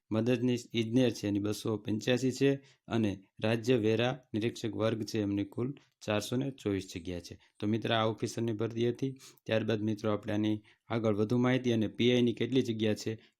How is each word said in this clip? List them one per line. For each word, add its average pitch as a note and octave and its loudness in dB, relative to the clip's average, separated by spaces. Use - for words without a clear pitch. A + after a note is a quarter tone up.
મદદનીશ A#2+ 0
ઇજનેર A#2 2
છે, G#2+ -4
એની G2+ 0
બસો G#2+ -2
પંચ્યાસી A#2+ 0
છે. C#3 2
અને G2+ 0
રાજ્ય A#2 2
વેરા A2+ 2
નિરીક્ષક A2+ -2
વર્ગ A2 0
છે, A2 -4
એમની G2+ 0
કુલ A#2+ -6
ચારસો G#2 -2
ને C3+ -2
ચોવીસ G2 -4
જગ્યા F2 -8
છે. - -18
તો G#2+ -4
મિત્રો, A2+ 0
આ A2 2
ઓફિસરની A2+ -2
ભરતી A2+ -2
હતી. B2+ -4
ત્યારબાદ A2 0
મિત્રો, G#2+ 0
આપણે G#2 -4
આની G#2+ 0
આગળ A2+ 0
વધુ A2 4
માહિતી B2 2
અને A2 2
પી A#2 4
આઈની A#2+ 4
કેટલી A#2+ 2
જગ્યા A2 0
છે A2 -6